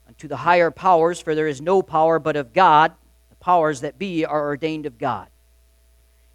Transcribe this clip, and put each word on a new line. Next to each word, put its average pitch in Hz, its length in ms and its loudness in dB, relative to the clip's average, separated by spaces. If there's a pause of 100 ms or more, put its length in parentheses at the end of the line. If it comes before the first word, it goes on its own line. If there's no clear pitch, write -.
unto - 200 -20
the 139 100 -10
higher 170 320 2
powers, 175 500 0
for 160 140 -6
there 156 140 -2
is 139 140 -6
no 190 200 0
power 160 380 0
but 156 160 -4
of 135 180 -8
God. 165 400 4 (360)
The - 80 -20
powers 156 440 0
that 147 160 -10
be 165 280 -4
are 147 220 -4
ordained 151 380 -8
of 127 120 -14
God." 113 300 -6 (1080)